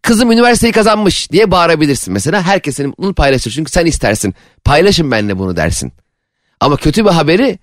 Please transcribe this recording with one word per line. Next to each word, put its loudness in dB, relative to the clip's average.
kızım 2
üniversiteyi 2
kazanmış." 0
diye 2
bağırabilirsin 0
mesela. -2
Herkes -2
senin -6
mutluluğunu -6
paylaşır. 0
Çünkü -6
sen 0
istersin. -2
"Paylaşın 2
benimle -2
bunu." -4
dersin. -4
Ama 0
kötü 0
bir 6
haberi 0